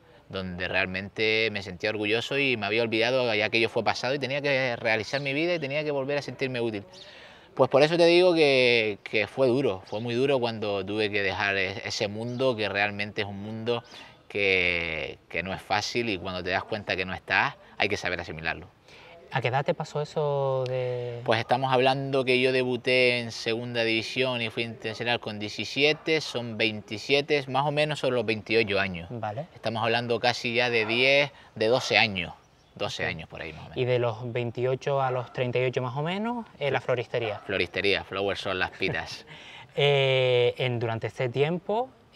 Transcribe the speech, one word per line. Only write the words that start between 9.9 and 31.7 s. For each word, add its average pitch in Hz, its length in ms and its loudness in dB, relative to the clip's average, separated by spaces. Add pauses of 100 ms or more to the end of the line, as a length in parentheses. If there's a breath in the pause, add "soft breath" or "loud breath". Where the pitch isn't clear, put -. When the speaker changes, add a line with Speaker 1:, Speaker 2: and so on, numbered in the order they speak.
Speaker 1:
muy 120 140 -4
duro 135 240 2
cuando 107 440 -2
tuve 104 280 0
que 101 100 0
dejar 98 340 0
e-, 98 320 -2
ese 104 200 -2
mundo, 120 480 0
que 107 120 -2
realmente 101 540 -2
es 101 60 -2
un 101 160 -8
mundo 113 400 -4 (440 loud breath)
que, 87 920 0 (100)
que 82 140 -4
no 95 100 -6
es - 80 -8
fácil 113 480 -2
y 95 80 -2
cuando 90 260 -8
te 87 60 -6
das 95 140 0
cuenta 101 320 -4
que 92 100 -2
no 92 80 -8
estás, 101 400 0 (240 loud breath)
hay 113 120 0
que 101 80 -2
saber 90 220 -4
asimilarlo. 80 480 -8 (640 loud breath)
Speaker 2:
¿A 135 100 -2
qué 117 80 0
edad 143 160 0
te 175 100 0
pasó 151 260 -6
eso 139 680 -2
de...? 123 580 -6
Speaker 1:
Pues 113 140 2
estamos 131 340 0
hablando 135 520 2
que 127 140 4
yo 131 120 4
debuté 127 680 4
en 117 120 -6
segunda 120 520 -2
división 117 580 0
y 113 80 -2
fui 117 140 -4
internacional 117 560 -4
con 107 200 -8
diecisiete, 143 840 0
son 117 360 -8
veintisiete, 113 920 0
más 131 180 0
o 147 40 -2
menos 151 280 -2
sobre 127 160 0
los 117 100 0
veintiocho 110 540 2
años. 90 320 -4
Speaker 2:
Vale. 113 420 -8
Speaker 1:
Estamos 113 300 -4
hablando 117 360 0
casi 123 360 0
ya 123 160 2
de 113 140 4
diez, 135 460 4 (240 loud breath)
de 110 100 2
doce 120 320 4